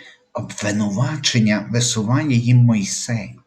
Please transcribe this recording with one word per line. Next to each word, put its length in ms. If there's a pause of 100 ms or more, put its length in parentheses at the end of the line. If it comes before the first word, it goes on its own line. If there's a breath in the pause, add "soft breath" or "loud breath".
(340 loud breath)
обвинувачення 1400
висуває 640
їм 220
Мойсей? 800 (120)